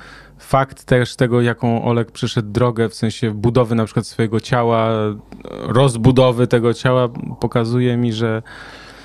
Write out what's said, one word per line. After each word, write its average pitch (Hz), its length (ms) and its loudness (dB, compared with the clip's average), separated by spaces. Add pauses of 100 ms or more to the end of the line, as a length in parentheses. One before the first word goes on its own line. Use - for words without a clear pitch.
(380)
fakt - 460 -2
też 123 320 0
tego, 120 240 2
jaką 117 440 -2
Oleg 117 280 -2
przeszedł 110 400 -4
drogę, 117 360 0
w - 60 -12
sensie 113 360 -4
budowy 113 440 0
na 113 100 2
przykład 104 220 -2
swojego 113 340 -2
ciała, 113 520 0 (580)
rozbudowy 120 960 2
tego 117 280 2
ciała, 127 340 0 (320)
pokazuje 120 560 0
mi, 120 160 0
że, 110 300 -2 (640)